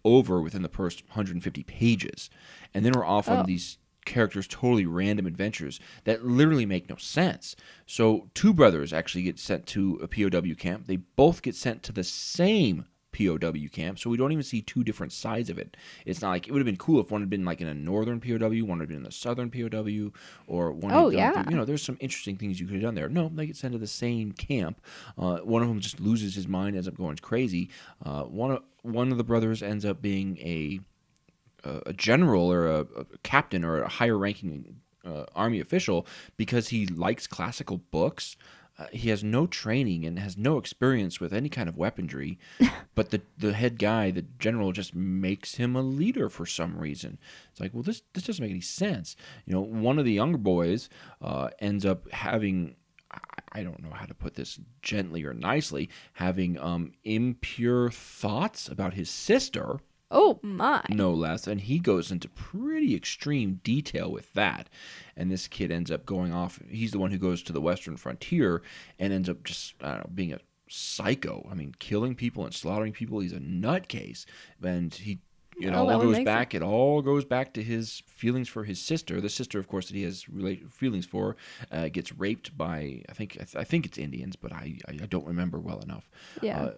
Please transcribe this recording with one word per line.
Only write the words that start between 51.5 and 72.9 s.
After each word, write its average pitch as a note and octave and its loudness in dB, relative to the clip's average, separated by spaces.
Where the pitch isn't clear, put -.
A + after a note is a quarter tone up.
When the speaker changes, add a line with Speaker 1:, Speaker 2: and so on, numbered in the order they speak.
Speaker 1:
ends G#2 0
up - 0
having, F#2+ 0
I, - -16
I G#2+ -8
don't F2 -10
know D#2 -12
how G2+ -12
to - -16
put - -10
this - -10
gently E2+ -4
or C#2 -6
nicely, D#2 -2
having, F2+ 0
um, E2+ -4
impure A#2+ 2
thoughts - -4
about F#2 -4
his F#2 -6
sister. - 0
Speaker 2:
Oh, D4+ 8
my. G#3 0
Speaker 1:
No G2 4
less. D#2+ 0
And G2+ -2
he C3 0
goes F#2 2
into F2+ -4
pretty D4 -2
extreme A2+ -2
detail A2+ -2
with - -8
that. - 0
And F2+ -2
this F#2 -4
kid E2+ -4
ends E2+ -2
up - -4
going F2+ -2
off. F2 -6
He's A2 -4
the G2+ -2
one F#2+ 0
who F#2+ -2
goes F2+ 0
to - -10
the D2 -2
Western E2 -2
frontier F2 0
and G2 -2
ends F#2 0
up - -6
just, - -10
I C#2 -6
don't G1+ -6
know, - -14
being F2 -4
a - -10
psycho. - -4
I G2 -10
mean, C#2+ -8
killing A#2+ -2
people A#2+ -4
and - -8
slaughtering G#2+ -2